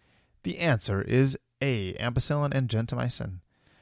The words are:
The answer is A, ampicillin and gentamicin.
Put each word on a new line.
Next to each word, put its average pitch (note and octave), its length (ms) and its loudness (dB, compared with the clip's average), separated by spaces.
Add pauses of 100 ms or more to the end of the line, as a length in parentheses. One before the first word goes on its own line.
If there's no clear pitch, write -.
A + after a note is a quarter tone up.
(440)
The F3 160 -6
answer A2 420 2
is C3 360 2 (240)
A, A2+ 320 0
ampicillin C#3+ 600 0
and C3 160 0
gentamicin. A#2 720 -2 (420)